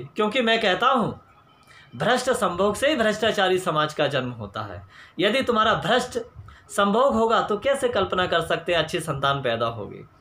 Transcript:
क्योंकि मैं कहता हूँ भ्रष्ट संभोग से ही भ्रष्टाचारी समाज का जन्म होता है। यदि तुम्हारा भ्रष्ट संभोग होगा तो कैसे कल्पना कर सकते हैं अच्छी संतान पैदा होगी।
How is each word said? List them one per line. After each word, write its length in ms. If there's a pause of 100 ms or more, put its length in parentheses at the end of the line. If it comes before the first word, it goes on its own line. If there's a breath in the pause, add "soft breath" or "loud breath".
(160)
क्योंकि 260
मैं 200
कहता 260
हूँ 340 (720 loud breath)
भ्रष्ट 340
संभोग 460
से 140
ही 60
भ्रष्टाचारी 640
समाज 340
का 140
जन्म 220
होता 320
है। 220 (360 loud breath)
यदि 220
तुम्हारा 320
भ्रष्ट 460 (500 loud breath)
संभोग 440
होगा 280
तो 160
कैसे 320
कल्पना 380
कर 140
सकते 300
हैं 80
अच्छी 200
संतान 420
पैदा 240
होगी। 440 (120)